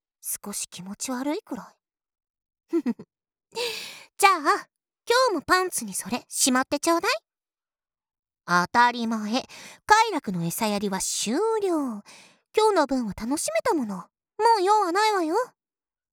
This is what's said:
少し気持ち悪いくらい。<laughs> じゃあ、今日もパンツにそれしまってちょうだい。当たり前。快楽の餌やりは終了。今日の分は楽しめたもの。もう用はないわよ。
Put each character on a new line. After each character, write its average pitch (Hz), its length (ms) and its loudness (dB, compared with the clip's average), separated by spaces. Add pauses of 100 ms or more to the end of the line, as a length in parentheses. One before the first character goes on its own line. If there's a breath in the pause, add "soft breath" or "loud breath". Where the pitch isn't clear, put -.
(220)
少 - 320 -10
し - 140 -8
気 - 140 -16
持 190 140 -12
ち - 160 -8
悪 269 240 -2
い 427 80 -6
く - 120 -10
ら - 200 -14 (960)
い。 330 100 0
<laughs> - 260 -4 (1080 loud breath)
じ - 80 4
ゃ 392 40 6
あ、 349 380 0 (400)
今 508 220 4
日 403 60 0
も 285 60 -2
パ 370 220 2
ン 370 60 -4
ツ - 160 -6
に 196 80 -8
そ - 160 -8
れ 240 200 -6
し - 220 0
ま 254 100 2
っ 269 60 -6
て 294 120 -4
ち 330 120 0
ょ 339 60 2
う 339 40 -4
だ 392 80 0
い。 - 20 4 (1300)
当 175 220 2
た 240 240 6
り 240 140 -4
前。 226 420 -2 (380 loud breath)
快 453 260 6
楽 285 200 -4
の 175 120 -4
餌 170 240 -4
や 208 120 -2
り 202 100 -2
は 190 100 -4
終 - 340 -4 (280)
了。 294 420 -2 (540 loud breath)
今 440 120 4
日 403 60 2
の 302 120 4
分 254 180 -2
は 196 80 -6
楽 240 240 -4
し - 140 -4
め 640 100 -2
た 494 140 0
も 269 100 0
の。 202 120 -6
も 175 80 -14 (520)
う 370 60 0
用 415 180 4
は 359 100 0
な 415 180 2
い 427 40 2
わ 370 100 0
よ。 311 120 0 (760)